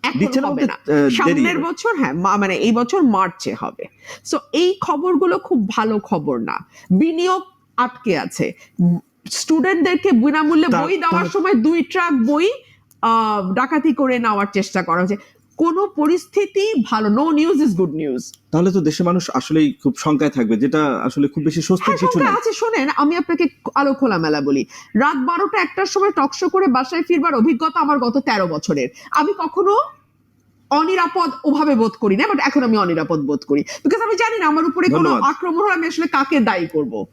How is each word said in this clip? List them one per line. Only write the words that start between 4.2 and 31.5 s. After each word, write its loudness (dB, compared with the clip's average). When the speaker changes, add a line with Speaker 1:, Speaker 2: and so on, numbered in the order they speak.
Speaker 1:
So -4
এই 2
খবরগুলো 0
খুব -2
ভালো -2
খবর -2
না। -8
বিনিয়োগ 2
আটকে -2
আছে। -4
স্টুডেন্টদেরকে 0
বিনামূল্যে 2
Speaker 2:
তা-, 2
Speaker 1:
বই 0
দেওয়ার 0
Speaker 2:
তা- -4
Speaker 1:
সময় 0
দুই 2
ট্রাক 0
বই, 2
আহ, 0
ডাকাতি 0
করে 0
নেওয়ার 0
চেষ্টা -2
করা 0
হচ্ছে। -2
কোনো 0
পরিস্থিতি 0
ভালো, 0
no 2
news 2
is 2
good 0
news। -4
Speaker 2:
তাহলে 2
তো 0
দেশের 0
মানুষ 0
আসলেই 2
খুব -2
শঙ্কায় 0
থাকবে, 0
যেটা 0
আসলে -2
খুব -4
বেশি -2
স্বস্তির 0
Speaker 1:
হ্যাঁ, 0
Speaker 2:
কিছু 0
Speaker 1:
শঙ্কা 2
Speaker 2:
নাই। 0
Speaker 1:
আছে। -2
শোনেন, -2
আমি 0
আপনাকে -2
আলো 0
খোলামেলা 0
বলি, 0
রাত 2
বারোটা -2
একটার -2
সময় 0
টক -2
শো -2
করে 2
বাসায় 0
ফিরবার 0
অভিজ্ঞতা 2
আমার 2
গত 0
তেরো 0
বছরের। -2
আমি 0
কখনো 0
অনিরাপদ 0
ওভাবে 2